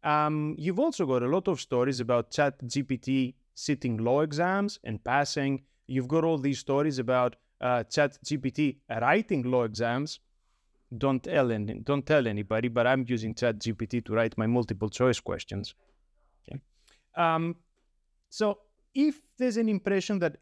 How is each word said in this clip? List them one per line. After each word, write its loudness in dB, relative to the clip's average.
Um, 2
you've -2
also 2
got 2
a 0
lot 0
of -2
stories 0
about 0
Chat 0
G -2
P -4
T -2
sitting -2
law 2
exams 0
and -8
passing. 0
You've -2
got 2
all 2
these -2
stories 0
about, 2
uh, 0
Chat 0
G -4
P -4
T -2
writing 0
law 2
exams. -2
Don't 0
tell 2
any-, -4
don't -2
tell 4
anybody, -2
but 2
I'm 2
using -2
Chat -2
G -4
P -6
T -4
to -6
write 0
my 0
multiple 0
choice 2
questions. -8
Okay. -12
Um, 0
so -2
if 0
there's 0
an 2
impression 0
that -2